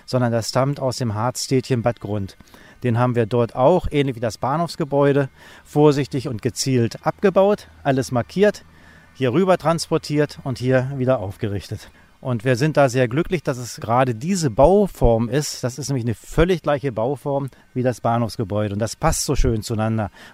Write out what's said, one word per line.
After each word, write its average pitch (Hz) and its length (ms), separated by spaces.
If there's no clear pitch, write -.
sondern 123 260
das 117 160
stammt 135 320
aus 131 160
dem 113 200
Harzstädtchen 123 680
Bad 120 180
Grund. 101 380
Den 120 140
haben 123 160
wir 117 140
dort 120 280
auch, 156 360
ähnlich 139 240
wie 113 60
das 110 180
Bahnhofsgebäude, 143 880
vorsichtig 147 640
und 123 140
gezielt 123 640
abgebaut, 196 600
alles 135 280
markiert, 180 520
hier 127 200
rüber 180 260
transportiert 151 840
und 127 140
hier 127 400
wieder 127 220
aufgerichtet. 101 720
Und 123 240
wir 131 100
sind 143 220
da 143 100
sehr 127 200
glücklich, 156 340
dass 135 160
es 120 200
gerade 127 360
diese 156 380
Bauform 135 760
ist. 139 360
Das 127 160
ist 135 100
nämlich 131 160
eine 120 80
völlig 170 480
gleiche 143 300
Bauform 139 580
wie 127 80
das 120 180
Bahnhofsgebäude. 107 760
Und 104 40
das 110 160
passt - 300
so 143 100
schön 113 280
zueinander. 110 480